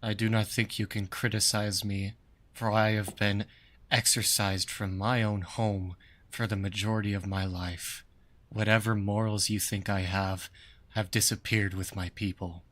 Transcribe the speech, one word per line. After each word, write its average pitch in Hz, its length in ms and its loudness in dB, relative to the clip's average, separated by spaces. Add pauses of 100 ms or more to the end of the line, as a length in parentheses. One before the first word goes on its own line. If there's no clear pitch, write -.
I 110 120 -2
do 110 160 2
not 110 180 4
think - 320 -2
you 104 80 -2
can 101 200 -4
criticize 104 760 0
me, 101 300 -2 (400)
for 113 180 -2
I 110 200 6
have 104 260 -2
been 104 280 2 (460)
exorcised 101 800 2
from 98 280 -4
my 113 260 2
own 104 180 2
home 95 540 -2 (340)
for 117 180 -2
the 107 80 0
majority 101 580 0
of 98 140 -2
my 95 180 0
life. 90 600 -6 (440)
Whatever 110 460 4
morals 104 540 0
you 107 100 0
think 101 300 -2
I 98 120 2
have, 95 480 -2 (460)
have 107 160 -2
disappeared 107 600 0
with 95 220 -6
my 90 200 -4
people. 90 560 -6